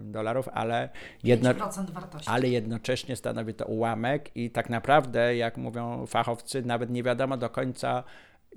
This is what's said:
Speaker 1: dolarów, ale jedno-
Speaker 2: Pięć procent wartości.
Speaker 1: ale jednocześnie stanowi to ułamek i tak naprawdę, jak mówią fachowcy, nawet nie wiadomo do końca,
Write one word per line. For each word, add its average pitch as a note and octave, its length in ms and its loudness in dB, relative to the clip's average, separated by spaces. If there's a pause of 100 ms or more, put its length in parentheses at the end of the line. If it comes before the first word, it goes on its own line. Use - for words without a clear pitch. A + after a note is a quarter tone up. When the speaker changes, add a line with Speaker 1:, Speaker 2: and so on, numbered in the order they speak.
(120)
Speaker 1:
dolarów, A2+ 360 -2
ale A#2 380 0 (380)
jedno- A#2+ 240 6
Speaker 2:
Pięć - 100 4
procent G#2+ 320 -4
wartości. - 400 -8
Speaker 1:
ale B2+ 180 2
jednocześnie A#2+ 680 -2
stanowi A2+ 380 -4
to - 120 -6
ułamek A2+ 680 0
i A#2+ 140 -2
tak A#2 200 -2
naprawdę, A#2+ 680 4
jak A#2 200 0
mówią A#2+ 500 -6
fachowcy, A#2 560 0
nawet A#2+ 280 0
nie A#2+ 120 0
wiadomo B2+ 340 0
do A#2+ 140 -4
końca, B2+ 540 -2 (520)